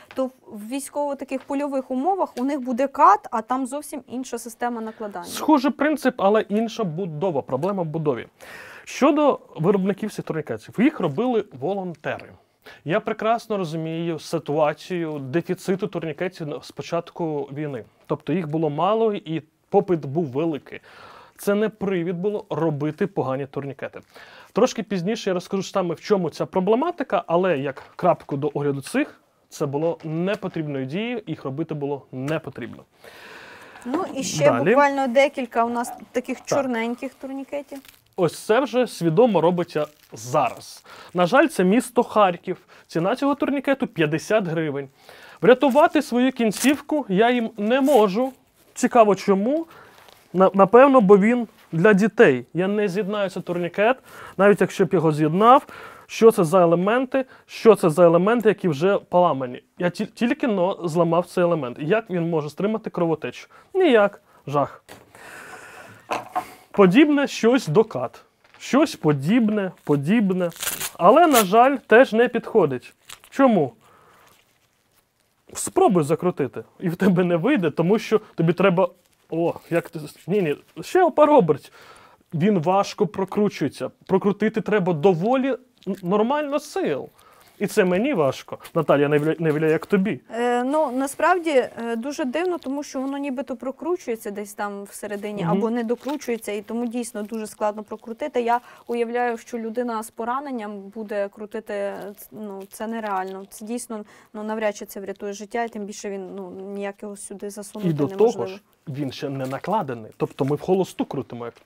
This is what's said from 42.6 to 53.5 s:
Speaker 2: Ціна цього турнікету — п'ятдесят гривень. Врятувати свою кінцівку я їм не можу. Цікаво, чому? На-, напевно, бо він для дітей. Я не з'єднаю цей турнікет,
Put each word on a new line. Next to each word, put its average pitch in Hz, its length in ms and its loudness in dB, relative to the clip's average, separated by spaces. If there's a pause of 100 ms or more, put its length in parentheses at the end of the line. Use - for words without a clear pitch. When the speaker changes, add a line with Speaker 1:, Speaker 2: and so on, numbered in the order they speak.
Speaker 2:
Ціна 180 280 -2
цього 277 200 -2
турнікету — 277 520 -2
п'ятдесят 175 600 -2
гривень. 147 420 -4 (520)
Врятувати 277 600 6
свою 247 300 0
кінцівку 262 800 -2
я 202 200 4
їм 240 280 0
не 226 240 0
можу. 254 500 4 (420)
Цікаво, 220 420 4
чому? 208 500 0 (680)
На-, 185 200 6
напевно, 240 480 8
бо 202 160 8
він 226 300 2 (240)
для 185 220 4
дітей. 180 600 4
Я 175 140 -2
не 208 200 -2
з'єднаю 196 420 -4
цей 185 140 -10
турнікет, 180 540 0 (400)